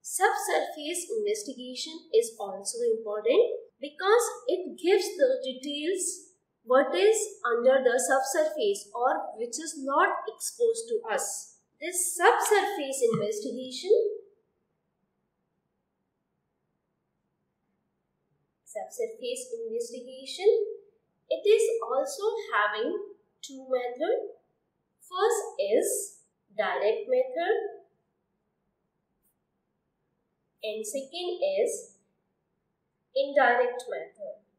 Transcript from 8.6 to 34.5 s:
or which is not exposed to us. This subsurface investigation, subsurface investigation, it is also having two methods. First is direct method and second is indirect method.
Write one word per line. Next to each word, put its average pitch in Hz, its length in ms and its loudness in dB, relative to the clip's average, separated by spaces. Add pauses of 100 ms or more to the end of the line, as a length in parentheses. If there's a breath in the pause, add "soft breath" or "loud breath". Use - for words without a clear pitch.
or 247 460 0
which 240 200 -6
is 311 240 -10
not 311 440 2
exposed - 600 -2
to - 120 -2 (120)
us. - 460 -6 (220)
This - 360 -4
subsurface 359 840 2 (100)
investigation, 254 800 -4 (4000)
subsurface 240 840 -8 (160)
investigation, 254 880 -2 (800)
it - 180 0
is 427 160 6 (240)
also 392 360 -2 (280)
having 214 480 0 (420)
two 262 300 -16
methods. 254 640 -2 (640)
First 415 440 0 (140)
is - 600 0 (380)
direct 208 540 0
method 262 460 2 (3000)
and 220 220 -8
second 339 540 -6 (240)
is - 320 -6 (1200)
indirect 254 720 2
method. - 560 -12 (140)